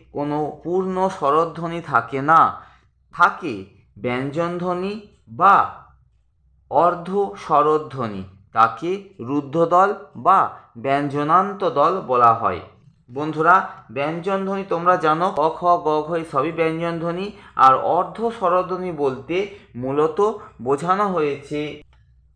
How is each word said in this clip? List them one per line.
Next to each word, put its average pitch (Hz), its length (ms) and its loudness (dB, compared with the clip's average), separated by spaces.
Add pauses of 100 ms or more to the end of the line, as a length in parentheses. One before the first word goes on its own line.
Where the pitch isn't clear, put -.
(120)
কোনো 147 520 -4
পূর্ণ 185 440 0
স্বরধ্বনি 165 720 -2
থাকে 135 420 0
না, 147 400 4 (520)
থাকে 165 500 0 (340)
ব্যঞ্জনধ্বনি 170 1000 -4 (280)
বা 156 580 2 (840)
অর্ধ 175 680 0
স্বরধ্বনি, 135 840 0 (280)
তাকে 165 680 0
রুদ্ধ 139 440 0
দল 185 300 4 (220)
বা 143 340 2 (280)
ব্যঞ্জনান্ত 147 920 0
দল 156 300 2
বলা 120 340 4
হয়। 98 260 -2 (500)
বন্ধুরা, 156 800 0
ব্যঞ্জনধ্বনি 185 760 -4
তোমরা 180 320 0
জানো, 160 340 0
ক, 160 260 0
খ, 175 200 2
গ, 151 260 -2
ঘ 160 120 -6
এই 165 180 -4
সবই 151 200 0
ব্যঞ্জনধ্বনি। 170 800 -4 (240)
আর 131 280 6
অর্ধ 175 540 0
স্বরধ্বনি 180 540 0
বলতে 147 640 -4 (200)
মূলত 151 640 0 (240)
বোঝানো 170 460 0
হয়েছে 147 760 -4 (540)